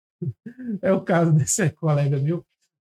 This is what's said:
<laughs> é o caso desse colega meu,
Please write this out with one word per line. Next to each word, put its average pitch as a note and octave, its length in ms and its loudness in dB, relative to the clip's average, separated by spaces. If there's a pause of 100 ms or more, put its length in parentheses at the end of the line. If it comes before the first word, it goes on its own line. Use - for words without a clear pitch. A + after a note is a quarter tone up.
(220)
<laughs> A#3+ 580 -8
é G3+ 120 0
o F#3+ 100 0
caso E3+ 300 2
desse D#3 400 2
colega C#3+ 460 0
meu, D#3 240 -2 (380)